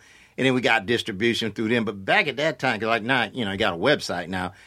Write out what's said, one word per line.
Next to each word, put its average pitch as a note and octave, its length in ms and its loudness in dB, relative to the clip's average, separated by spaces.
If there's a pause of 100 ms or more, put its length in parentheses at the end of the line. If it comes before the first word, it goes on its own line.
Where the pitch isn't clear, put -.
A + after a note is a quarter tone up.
(360)
And B2+ 100 0
then C3 80 4
we B2+ 60 2
got A2+ 260 2
distribution A2+ 680 0
through A2 160 -2
them. A#2 160 2
But G2 200 -6
back F3+ 220 2
at A#2+ 120 -6
that D#3 200 -2
time, A#2+ 220 0
'cause, A2 80 -2
like, A2+ 160 2
now, A#2+ 280 2
you B2 120 -4
know, G2 80 -2
I G2 40 -4
got G#2 180 2
a - 20 -6
website F#2 520 0
now. F#2 240 -4 (140)